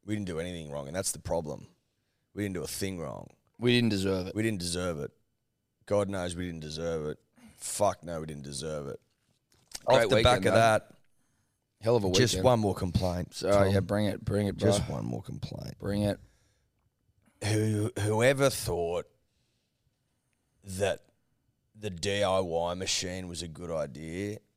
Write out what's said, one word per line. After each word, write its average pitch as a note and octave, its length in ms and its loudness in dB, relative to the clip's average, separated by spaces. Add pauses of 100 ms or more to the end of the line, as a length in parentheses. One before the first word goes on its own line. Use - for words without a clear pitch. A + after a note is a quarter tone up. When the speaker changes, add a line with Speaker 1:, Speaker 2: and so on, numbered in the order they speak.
Speaker 1:
We G2+ 80 -2
didn't G#2 140 -4
do E2 120 -4
anything E2+ 300 -8
wrong, C#2+ 160 -8
and D2 100 -8
that's F#2+ 160 -2
the - 60 -6
problem. D#2+ 480 -4 (680)
We G2+ 80 -2
didn't G2 120 -4
do D#2+ 80 -4
a - 40 -8
thing F#2+ 320 -6
wrong. G1+ 300 -10 (280)
Speaker 2:
We A#2+ 160 2
didn't A#2+ 160 6
deserve F#2+ 380 0
it. - 80 -8
Speaker 1:
We G#2+ 80 -2
didn't A2 160 0
deserve F2 400 -2
it. C#2 100 -6 (760)
God G2+ 220 0
knows F2+ 260 -4
we F2+ 100 -6
didn't E2 160 -8
deserve D#2 460 -6
it. D2+ 100 -8 (400)
Fuck - 460 -2
no, E2+ 160 -8
we D#2+ 80 -8
didn't C#2+ 160 -12
deserve C#2+ 460 -8
it. - 100 -12 (840)
Speaker 2:
Great B2 180 6
Speaker 1:
Off G#2+ 60 2
the B2+ 80 6
back A2+ 80 4
Speaker 2:
weekend, B2 120 6
Speaker 1:
of F#2 60 -2 (100)
Speaker 2:
though. G#2+ 60 8
Speaker 1:
that, A2 280 6 (960)
Speaker 2:
Hell A#2 140 4
of G#2+ 80 4
a F#2+ 80 2
Speaker 1:
just G#2+ 220 6
Speaker 2:
weekend. F#2 120 0
Speaker 1:
one B2 140 6
more G2+ 160 2
complaint, F2+ 580 -2
Speaker 2:
Sorry, F#2+ 200 0 (120)
Speaker 1:
Tom. F#2+ 80 4
Speaker 2:
yeah, G2+ 60 6
bring G2+ 280 0
it, - 180 -4
bring G2+ 220 2
it, G2 100 -2
Speaker 1:
Just G2+ 300 4
Speaker 2:
bro. - 100 -4
Speaker 1:
one A1 80 -6
more A#1 160 -4
complaint. - 580 -12
Speaker 2:
Bring G2+ 240 -2
it. G2+ 160 0 (1200)
Speaker 1:
Who, G#2+ 560 2
whoever B2 500 4
thought E2+ 560 -2 (1600)
that F#2+ 380 -2 (800)
the G#2 100 -6
D G2 340 -2
I F#2+ 160 4
Y E2+ 340 -2
machine F#2 540 -4
was E2+ 140 -10
a F2+ 60 -8
good D#2+ 240 -12
idea D#2+ 680 -6 (180)